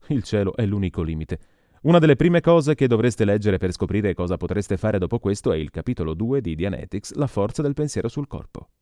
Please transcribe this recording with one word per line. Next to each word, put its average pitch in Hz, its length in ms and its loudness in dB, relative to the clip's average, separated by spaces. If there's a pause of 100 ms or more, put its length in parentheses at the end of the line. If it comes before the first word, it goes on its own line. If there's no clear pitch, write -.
Il 135 140 0
cielo 101 320 0
è 117 100 0
l'unico 98 380 0
limite. 80 360 -6 (440)
Una 170 160 6
delle 156 180 6
prime 170 240 4
cose 160 340 4
che 135 120 0
dovreste 113 400 2
leggere 101 320 2
per 92 140 -2
scoprire 98 420 -2
cosa 87 240 -4
potreste 92 400 -2
fare 107 200 0
dopo 90 200 -2
questo 104 340 0
è 82 40 2
il 76 140 -4
capitolo 80 440 -4
due 117 260 -2
di 87 140 -4
Dianetics, 92 600 -6
La 143 120 0
forza 104 340 -2
del 143 140 0
pensiero 143 340 -4
sul 143 180 -6
corpo. - 440 -16 (120)